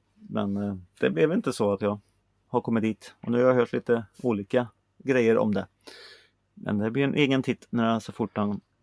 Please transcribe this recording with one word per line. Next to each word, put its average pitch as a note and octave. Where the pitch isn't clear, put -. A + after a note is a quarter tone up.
men, G2+
eh, G2+
det B2+
blev D#3+
inte F3+
så G2+
att G2
jag G#2
har B2
kommit A#2
dit. A2
Och A#2+
nu A#2+
har B2+
jag B2+
hört A#2+
lite A#2
olika A#2
grejer A#2
om G#2+
det. F#2+
Men G2+
det A2
blir C3+
en C#3
egen C3+
titt -
när, A2+
så -
fort -
han G2+